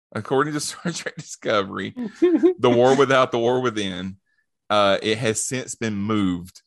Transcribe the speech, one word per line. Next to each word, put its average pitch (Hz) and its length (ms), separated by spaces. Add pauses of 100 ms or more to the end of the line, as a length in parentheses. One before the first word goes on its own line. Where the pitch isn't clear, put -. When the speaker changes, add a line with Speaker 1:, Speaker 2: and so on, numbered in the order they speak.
(140)
Speaker 1:
According 139 400
to 147 60
<laughs> - 20
Star - 300
Trek - 240
Discovery, 98 800
Speaker 2:
<laughs> 240 260
Speaker 1:
The 339 480
War 123 260
Without, 131 360
The 123 80
War 123 220
Within, 98 560 (520)
uh, 101 320
it 107 160
has 113 260
since - 320
been 110 200
moved 98 720